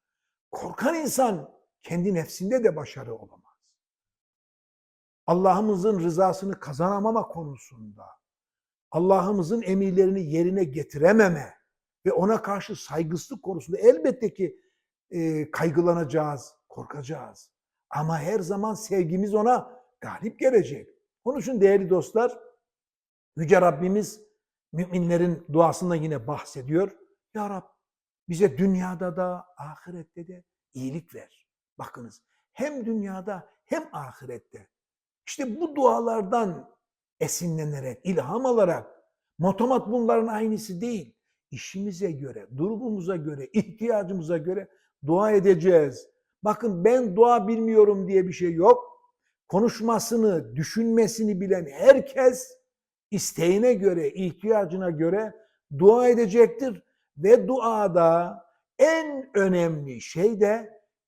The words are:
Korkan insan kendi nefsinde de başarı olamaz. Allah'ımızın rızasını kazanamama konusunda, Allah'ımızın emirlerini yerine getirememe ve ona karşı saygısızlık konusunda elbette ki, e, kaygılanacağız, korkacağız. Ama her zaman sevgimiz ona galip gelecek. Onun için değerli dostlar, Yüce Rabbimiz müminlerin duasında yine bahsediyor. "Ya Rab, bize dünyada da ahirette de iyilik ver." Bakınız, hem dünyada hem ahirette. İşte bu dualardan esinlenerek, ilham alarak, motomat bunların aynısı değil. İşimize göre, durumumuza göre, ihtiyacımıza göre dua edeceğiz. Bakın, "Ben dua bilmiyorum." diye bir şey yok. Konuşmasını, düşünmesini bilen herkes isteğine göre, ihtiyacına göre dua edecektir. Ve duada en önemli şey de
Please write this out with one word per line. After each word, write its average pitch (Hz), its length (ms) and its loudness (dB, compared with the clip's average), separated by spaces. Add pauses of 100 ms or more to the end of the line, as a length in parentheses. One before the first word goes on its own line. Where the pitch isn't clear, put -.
(500)
Korkan - 440 -4
insan 254 560 -2 (320)
kendi 175 320 -4
nefsinde 190 500 -4
de 175 120 4
başarı 120 380 -12
olamaz. - 400 -20 (1700)
Allah'ımızın 190 760 2
rızasını 185 600 0
kazanamama 202 680 -2
konusunda, 117 760 -16 (840)
Allah'ımızın 190 720 0
emirlerini 190 600 2
yerine 170 420 0
getirememe 156 920 2 (520)
ve 190 60 2
ona 190 300 0
karşı 196 340 -8
saygısızlık 165 680 -8
konusunda 180 360 -8
elbette 240 560 4
ki, - 260 -6 (500)
e, 160 400 -4
kaygılanacağız, 156 1040 -2 (140)
korkacağız. 135 840 -16 (400)
Ama 156 280 -4
her 185 220 -2
zaman 202 340 -4
sevgimiz 185 600 -2
ona 214 460 0 (200)
galip - 380 -12
gelecek. 170 500 2 (360)
Onun 269 140 -4
için 226 220 -4
değerli 196 300 4
dostlar, 220 480 0 (1000)
Yüce 165 240 4
Rabbimiz 180 600 0 (520)
müminlerin 175 800 0
duasında 170 440 2
yine 151 300 -6
bahsediyor. 147 640 -4 (440)
"Ya 208 160 -8
Rab, 190 120 -10 (680)
bize 170 300 0
dünyada 185 580 -2
da 180 300 -6 (100)
ahirette 165 720 -18
de 180 160 -20 (300)
iyilik 131 400 -10
ver." - 340 -20 (300)
Bakınız, - 440 -18 (300)
hem 269 340 -8
dünyada 196 640 -8 (160)
hem 320 280 -6
ahirette. 123 760 -16 (580)
İşte 262 340 -8
bu 311 160 -4
dualardan 226 960 0 (460)
esinlenerek, 151 840 -6
ilham 180 420 -2
alarak, 208 580 0 (340)
motomat 196 500 0
bunların 226 380 0
aynısı 214 540 -4
değil. 214 360 -8 (340)
İşimize 190 600 -8
göre, 131 360 -12 (100)
durumumuza 202 600 -4
göre, 147 300 -8
ihtiyacımıza 190 920 -4
göre 185 300 -6 (380)
dua 196 260 2
edeceğiz. 175 760 4 (340)
Bakın, 208 420 -2
"Ben 226 320 2
dua 233 320 6
bilmiyorum." 214 600 4
diye 190 180 2
bir 185 60 -8
şey 175 220 -4
yok. 190 460 4 (480)
Konuşmasını, 208 1080 0
düşünmesini 214 840 0
bilen 185 260 -2
herkes 233 920 4 (520)
isteğine 196 640 2
göre, 180 360 0
ihtiyacına 190 800 -2
göre 175 440 -2 (440)
dua 233 300 8
edecektir. 233 720 2 (340)
Ve 190 320 4
duada 196 960 2 (340)
en 294 560 0
önemli 165 640 0
şey 196 400 -2
de 214 400 0 (280)